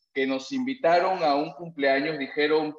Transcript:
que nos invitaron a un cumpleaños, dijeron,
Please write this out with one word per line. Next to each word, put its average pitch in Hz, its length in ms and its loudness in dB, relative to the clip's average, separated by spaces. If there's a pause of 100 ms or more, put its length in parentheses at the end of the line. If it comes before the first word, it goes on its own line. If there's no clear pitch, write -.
(140)
que 135 120 0
nos 131 260 -4
invitaron 165 720 0
a 147 120 4
un 156 180 -2
cumpleaños, 151 640 -2
dijeron, 151 600 0